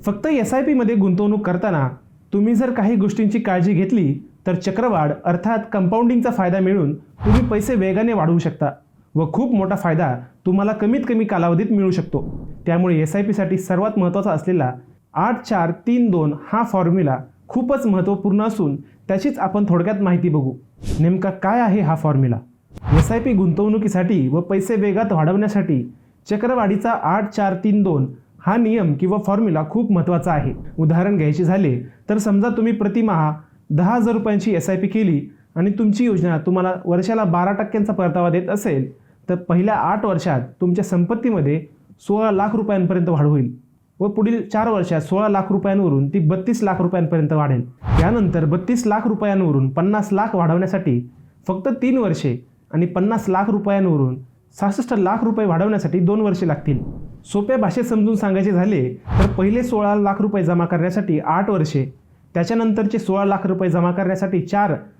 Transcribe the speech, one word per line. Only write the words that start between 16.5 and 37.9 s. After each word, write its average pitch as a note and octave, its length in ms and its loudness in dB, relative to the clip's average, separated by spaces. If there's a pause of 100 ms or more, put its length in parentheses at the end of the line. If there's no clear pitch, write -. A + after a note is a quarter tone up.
फॉर्म्युला F3 440 2 (320)
खूपच B3+ 380 -2
महत्त्वपूर्ण G3 560 0
असून G#3+ 340 -2 (320)
त्याचीच F#3+ 300 -2
आपण F#3+ 300 0
थोडक्यात F3 340 0
माहिती F3+ 260 2
बघू. C#3 240 0 (480)
नेमका F#3 320 2
काय A#3 280 0
आहे G#3 200 2
हा D#3 140 0
फॉर्म्युला? C3+ 440 0 (600)
एसआयपी A#3 340 2
गुंतवणुकीसाठी F#3+ 960 0
व D3+ 120 0
पैसे F#3+ 360 -2
वेगात G3+ 360 0
वाढवण्यासाठी F3+ 680 2 (440)
चक्रवाढीचा G#3+ 680 0
आठ G#3 380 -2
चार G3 240 -2 (100)
तीन G#3 180 4
दोन D3+ 240 2 (320)
हा G3 180 0
नियम A3 380 2
किंवा F#3 320 0
फॉर्म्युला G3 440 0
खूप A3 220 0
महत्त्वाचा E3+ 400 0
आहे. D3 220 -2 (240)
उदाहरण E3+ 380 2
घ्यायचे D#3 280 2
झाले E3 340 2 (300)
तर G#3+ 100 0
समजा G#3 380 2
तुम्ही A3+ 160 2
प्रतिमाहा G3+ 600 0 (380)
दहा F3 240 2
हजार A#3 200 2
रुपयांची G#3+ 400 0
एसआयपी F#3 340 -2
केली F#3+ 320 0 (360)
आणि F#3 220 0
तुमची A3 260 2
योजना F3 340 0
तुम्हाला F3+ 360 0 (100)
वर्षाला F#3 420 0
बारा F3 260 2
टक्क्यांचा G#3 400 -2